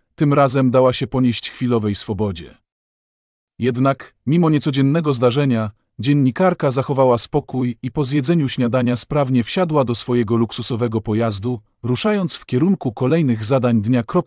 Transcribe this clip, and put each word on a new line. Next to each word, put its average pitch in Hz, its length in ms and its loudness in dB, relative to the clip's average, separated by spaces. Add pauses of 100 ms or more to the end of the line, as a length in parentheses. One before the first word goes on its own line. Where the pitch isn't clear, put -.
(140)
tym 143 200 2
razem 135 360 2
dała 127 220 4
się 135 140 -4
ponieść 127 440 -2
chwilowej 113 440 -2
swobodzie. 98 640 -6 (1000)
Jednak, 127 560 -2 (120)
mimo 165 240 2
niecodziennego 143 640 0
zdarzenia, 120 560 0 (280)
dziennikarka 147 720 2
zachowała 127 480 2
spokój 127 640 -4
i 127 80 -8
po 151 140 -2
zjedzeniu 143 440 0
śniadania 123 480 0
sprawnie 131 480 0
wsiadła 156 400 0
do 117 100 -2
swojego 117 420 0
luksusowego 113 640 -2
pojazdu, 110 600 -2 (220)
ruszając 185 540 -2
w - 100 -16
kierunku 131 460 0
kolejnych 127 520 0
zadań 117 380 2
dnia. 117 220 0 (220)